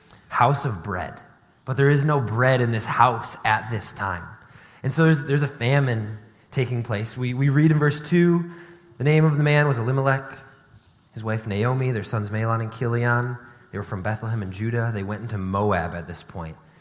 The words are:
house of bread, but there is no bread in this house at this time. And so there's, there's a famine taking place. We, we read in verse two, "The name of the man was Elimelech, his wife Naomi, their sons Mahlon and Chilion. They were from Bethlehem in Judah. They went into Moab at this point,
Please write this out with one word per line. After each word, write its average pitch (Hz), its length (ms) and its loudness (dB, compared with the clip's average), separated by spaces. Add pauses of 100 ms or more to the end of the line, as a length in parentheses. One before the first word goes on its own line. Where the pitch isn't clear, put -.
(280)
house 131 380 2
of 98 180 -6
bread, 90 360 -8 (460)
but 127 120 -6
there 139 120 6
is 143 140 4
no 151 160 2
bread 123 400 2
in 120 120 2
this 110 140 -2
house 120 600 2
at 110 240 0
this 113 240 -6
time. 92 300 -6 (600)
And 135 80 -2
so 165 140 2
there's, 160 200 4
there's 143 180 0
a 143 40 0
famine 120 720 0 (340)
taking 120 320 -2
place. 113 320 -4
We, 123 180 -4
we 135 160 2
read 151 220 6
in 151 80 4
verse 147 300 2
two, 175 420 4 (460)
"The 123 60 -4
name 151 200 6
of 151 140 2
the 147 60 2
man 147 240 4
was 135 100 2
Elimelech, 135 520 0 (840)
his 110 100 -12
wife 110 240 -4
Naomi, 127 440 0
their 107 120 -4
sons 104 260 -4
Mahlon 113 320 -2
and 110 120 -8
Chilion. 120 640 0 (340)
They 98 60 -10
were 101 60 -6
from 101 180 -8
Bethlehem 110 400 -4
in 95 100 -6
Judah. 113 420 -2
They 101 100 -6
went 101 180 -6
into 113 160 -6
Moab 95 560 0
at 85 140 -10
this 85 160 -14
point, 80 340 -14 (240)